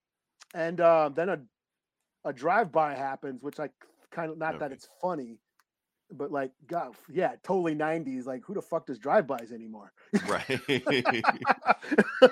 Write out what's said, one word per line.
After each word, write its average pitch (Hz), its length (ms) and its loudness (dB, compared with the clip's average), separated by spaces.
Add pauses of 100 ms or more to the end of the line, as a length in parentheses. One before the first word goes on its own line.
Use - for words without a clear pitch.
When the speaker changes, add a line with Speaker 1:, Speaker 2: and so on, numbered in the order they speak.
(540)
Speaker 1:
and, 170 260 -2
uh, 165 300 6
then 160 180 -2
a, 165 140 -2 (800)
a 147 80 -6
drive-by 156 640 0
happens, 135 480 -8
which 143 180 -10
I 143 100 -6 (420)
kinda, 160 240 -8
not 160 240 -4
that 151 60 -6
Speaker 2:
Okay. 131 80 -8
Speaker 1:
it's - 140 -20 (120)
funny, 135 400 -6 (720)
but, 143 220 -8
like, 135 200 -4 (140)
God, 160 240 -6
f-, - 200 -20
yeah, 156 320 -2
totally 175 320 0
nineties. 151 520 -2
Like, 131 180 -8
who 202 100 -10
the 180 80 -6
fuck 160 240 -4
does 127 120 -8
drive-bys 127 540 0
anymore? 110 400 -16 (200)
<laughs> 95 160 2
Speaker 2:
Right. 101 400 -2
<laughs> - 0 - (1600)